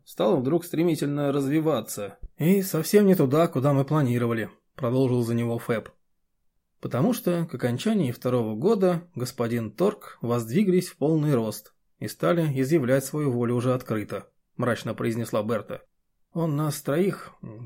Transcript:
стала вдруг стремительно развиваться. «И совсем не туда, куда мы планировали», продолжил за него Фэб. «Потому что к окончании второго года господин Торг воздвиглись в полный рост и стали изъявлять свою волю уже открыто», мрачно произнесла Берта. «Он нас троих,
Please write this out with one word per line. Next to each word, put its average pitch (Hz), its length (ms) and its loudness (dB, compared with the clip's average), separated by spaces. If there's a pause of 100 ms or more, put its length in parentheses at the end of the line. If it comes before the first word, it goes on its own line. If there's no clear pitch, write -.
стала 190 300 0
вдруг 143 280 0
стремительно 147 680 0
развиваться. 139 880 -2 (180)
«И 190 240 4
совсем 190 460 4
не 190 80 8
туда, 156 320 4
куда 143 260 2
мы 135 100 4
планировали», 120 680 0 (240)
продолжил 123 480 2
за 117 100 0
него 117 240 0
Фэб. 113 320 -4 (920)
«Потому 165 340 0
что 175 340 -2
к - 80 -10
окончании 127 560 0
второго 120 440 -2
года 180 600 0
господин 117 560 -4
Торг - 500 -4
воздвиглись 143 680 0
в - 80 -20
полный 151 360 2
рост 113 400 -2 (240)
и 107 100 -8
стали 156 540 0
изъявлять 135 440 2
свою 151 260 -2
волю 120 240 0
уже 123 180 0
открыто», 107 560 -6 (260)
мрачно 117 380 -4
произнесла 117 480 -2
Берта. 107 400 -6 (500)
«Он 165 240 -2
нас 151 240 -2
троих, 175 540 -2 (320)